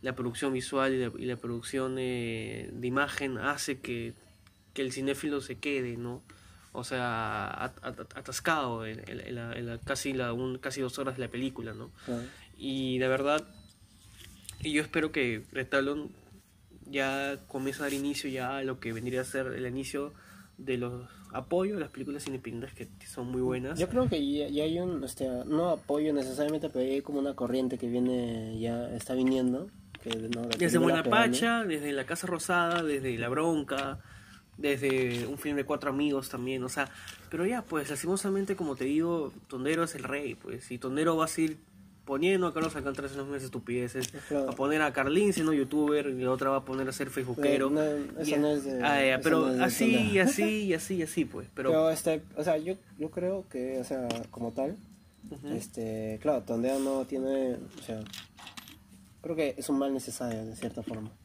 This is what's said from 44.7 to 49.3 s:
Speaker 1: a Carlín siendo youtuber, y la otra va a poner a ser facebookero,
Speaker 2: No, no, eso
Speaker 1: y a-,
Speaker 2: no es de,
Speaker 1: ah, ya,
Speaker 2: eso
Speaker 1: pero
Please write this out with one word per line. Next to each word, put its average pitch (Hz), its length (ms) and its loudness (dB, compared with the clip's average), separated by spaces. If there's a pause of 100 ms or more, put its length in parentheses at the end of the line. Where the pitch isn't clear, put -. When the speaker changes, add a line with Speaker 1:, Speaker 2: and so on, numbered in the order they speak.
Speaker 1:
a 147 140 2
Carlín 170 400 4
siendo 160 180 4
youtuber, 147 540 4
y 127 160 -2
la 127 80 4
otra 131 180 2
va 135 80 4
a 135 80 0
poner 131 240 -2
a 131 40 -4
ser 135 180 -4
facebookero, 135 580 2
Speaker 2:
No, 151 140 4
no, 147 360 -2
eso 151 120 0
Speaker 1:
y - 40 2
a-, 147 40 4
Speaker 2:
no 147 100 6
es 147 160 2
de, 131 180 -2
Speaker 1:
ah, 143 220 4
ya, 131 120 6
Speaker 2:
eso 131 60 0
Speaker 1:
pero 160 200 6